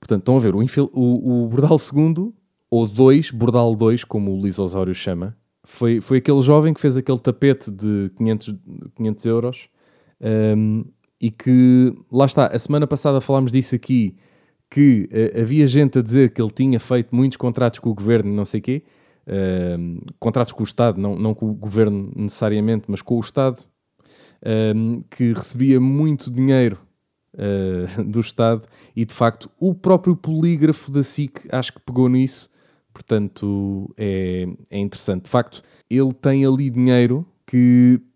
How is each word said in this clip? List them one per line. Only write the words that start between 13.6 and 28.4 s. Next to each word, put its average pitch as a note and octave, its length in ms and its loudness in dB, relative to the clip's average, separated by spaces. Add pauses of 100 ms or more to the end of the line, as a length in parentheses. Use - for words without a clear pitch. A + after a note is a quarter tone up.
aqui, A#2 400 -2 (520)
que, C3 440 4
eh, A2 300 0
havia C#3+ 260 2
gente C#3 300 2
a B2+ 40 2
dizer A#2+ 300 4
que - 100 -4
ele A2 80 -2
tinha C3 300 0
feito B2 340 -2
muitos B2+ 220 2
contratos A#2+ 420 -2
com A#2 120 -4
o A2 40 -2
governo G2+ 380 0
e - 20 -4
não G#2 100 -2
sei G#2 160 -6
quê, C3+ 220 -6 (460)
ehm, F2+ 680 -4 (200)
contratos A#2 340 -2
com - 100 -8
o - 20 -2
Estado, G#2 360 -2
não, G2+ 140 -4
não G#2+ 200 -2
com A2 140 -6
o G#2+ 60 -4
governo G#2 640 -2
necessariamente, G#2+ 720 -4
mas G2 120 -6
com - 160 -4
o A#2 40 -2
Estado, C3 420 -4 (800)
ehm, A2 680 -2
que A#2+ 240 -2
recebia B2+ 460 0
muito C#3 540 0
dinheiro B2+ 460 2 (640)
eh, F#2+ 460 -4 (100)
<laughs> G#2+ 80 -4
do G#2 160 -4
Estado, A2+ 460 -2 (280)